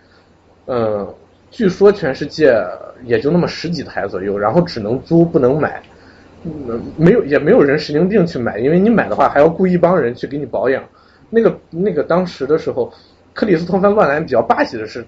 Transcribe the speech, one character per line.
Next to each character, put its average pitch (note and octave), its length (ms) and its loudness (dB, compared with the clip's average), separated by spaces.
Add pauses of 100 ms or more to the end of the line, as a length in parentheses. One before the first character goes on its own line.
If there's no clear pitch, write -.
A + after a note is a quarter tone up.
(680)
呃， G#2+ 480 -4 (360)
据 G#3 180 0
说 G3 220 4
全 C#3+ 240 -2
世 D3 120 -8
界 C#3+ 280 4 (500)
也 A#2 140 0
就 C#3 120 0
那 F3 80 4
么 D#3+ 100 2
十 - 220 -8
几 D#3 120 -6
台 - 240 -6
左 F#2+ 160 -8
右， G2 140 -4
然 G#2 160 0
后 E3 80 4
只 - 200 -4
能 A2+ 220 -4
租 E3+ 220 2
不 E3+ 140 0
能 C3+ 200 2
买。 C3 240 -4 (600)
嗯， C#3 360 -10 (160)
没 D#3+ 140 6
有， A#3 140 4
也 C#3+ 160 0
没 D3 100 2
有 A#3+ 100 6
人 C#3+ 160 4
神 D#3 160 -6
经 D#3+ 160 2
病 G3 160 2
去 E3 140 -4
买， G#2 200 -4
因 B2+ 120 0
为 F3 80 4
你 G3 100 4
买 D#3+ 200 2
的 G#2 80 -4
话 C3+ 120 2
还 C#3+ 120 2
要 D3+ 80 6
雇 E3 180 0
一 F3+ 100 2
帮 F3 240 2
人 A#2+ 140 -2
去 B2 140 -10
给 C#3 100 -8
你 C#3+ 80 -6
保 A2+ 240 -2
养。 B2+ 140 -2 (440)
那 A3+ 140 2
个， G3+ 160 0 (120)
那 F#3 220 -2
个 D3 120 -2
当 F3+ 200 0
时 D#3 220 -8
的 D3+ 100 2
时 D#3+ 140 -6
候， A#2 220 -6 (420)
克 - 100 -4
里 G3 120 2
斯 E3+ 100 -6
托 F3+ 140 -2
弗· G3 100 2
诺 G3+ 160 4
兰 D3 180 -2
比 B2+ 60 -10
较 A#2+ 100 2
霸 A#3 220 0
气 C#3+ 140 -4
的 A2 100 -8
是， A#2 220 -14